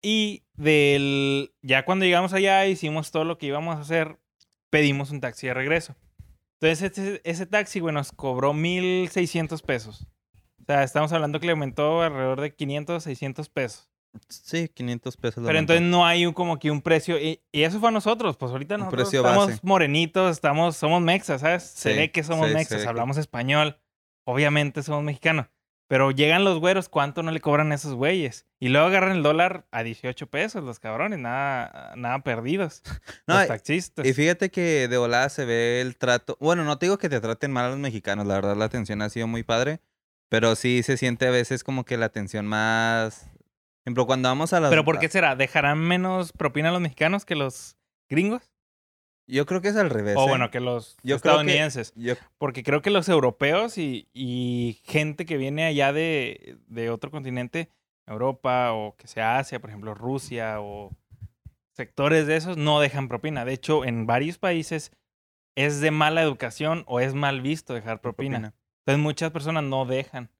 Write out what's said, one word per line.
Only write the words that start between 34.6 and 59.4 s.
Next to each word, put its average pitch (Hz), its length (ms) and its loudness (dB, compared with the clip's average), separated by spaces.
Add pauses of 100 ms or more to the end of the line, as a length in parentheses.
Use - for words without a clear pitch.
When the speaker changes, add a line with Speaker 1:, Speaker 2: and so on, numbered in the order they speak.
Speaker 2:
de 123 100 0
volada 120 300 2
se 135 180 -6
ve 120 340 2
el 127 160 -4
trato. 123 440 0
Bueno, 165 240 2
no 147 140 -2
te 175 80 0
digo 196 120 2
que 185 120 -4
te 127 100 0
traten 113 320 -4
mal 123 140 0
a 123 40 -2
los 135 80 -6
mexicanos, 107 480 -4
la 98 80 0
verdad 98 220 0
la 107 100 0
atención 107 360 -4
ha 107 80 -4
sido 113 160 -6
muy 117 160 -4
padre, 127 380 0 (500)
pero 113 240 4
sí 123 280 2
se 131 140 0
siente 123 300 0
a 127 40 4
veces 123 340 0
como 131 200 -4
que 127 140 -4
la 113 80 0
atención 104 400 -6
más, 110 880 0
por - 560 -20
ejemplo, 120 160 2
cuando 127 240 2
vamos 151 240 -2
a 175 60 6
las 147 100 4
Speaker 1:
¿Pero 156 160 6
por 156 120 2
qué 160 120 0
será? 160 260 2
¿Dejarán 143 420 2
menos 180 540 0
propina 147 380 -2
a - 20 0
los 180 80 0
mexicanos 170 460 -2
que 180 80 -4
los 139 420 -6 (320)
gringos? 202 420 0 (800)
Speaker 2:
Yo 139 180 0
creo 185 140 -2
que 185 80 0
es 208 80 0
al 202 120 4
revés, 104 280 0
Speaker 1:
O 135 100 6
Speaker 2:
¿eh? - 20 4
Speaker 1:
bueno, 127 220 2
que 127 80 -6
los 123 440 -6
Speaker 2:
Yo 135 180 0
creo - 0 -
que - 80 2
Speaker 1:
estadounidenses. 147 680 2
Speaker 2:
yo 120 200 -4 (240)
Speaker 1:
Porque 127 260 -6
creo 143 180 2
que 202 80 0
los 185 180 2
europeos 160 680 2
y, 139 340 -6
y 123 720 -4
gente 151 400 -2
que 160 120 -6
viene 139 280 -2
allá 143 280 2
de, 147 760 -4
de 117 240 -6
otro 117 220 -8
continente, 131 560 -8 (380)
Europa 123 640 -2
o 107 240 -6
que - 100 -20
sea 113 320 0
Asia, 135 220 -6